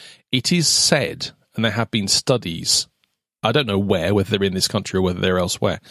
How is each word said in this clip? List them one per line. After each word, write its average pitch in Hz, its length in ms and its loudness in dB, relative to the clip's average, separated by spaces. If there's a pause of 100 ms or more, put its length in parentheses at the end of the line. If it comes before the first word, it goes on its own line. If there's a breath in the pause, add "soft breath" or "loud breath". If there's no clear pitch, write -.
(320 loud breath)
it 127 200 0
is 170 160 2
said, - 640 0 (240)
and 110 100 0
there 107 60 0
have 113 180 -2
been 101 180 -2
studies, - 760 0 (560)
I 113 100 2
don't 143 140 0
know 98 120 0
where, 98 360 2
whether 101 160 2
they're 98 160 0
in 92 80 -2
this 92 140 0
country 95 300 -4
or 92 40 2
whether 90 180 0
they're 92 200 2
elsewhere, 90 400 -2 (100)